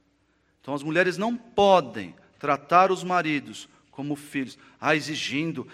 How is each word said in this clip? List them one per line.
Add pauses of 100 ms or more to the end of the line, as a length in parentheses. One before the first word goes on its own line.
(600)
Então
as
mulheres
não
podem (240)
tratar
os
maridos (220)
como
filhos, (200)
ah,
exigindo,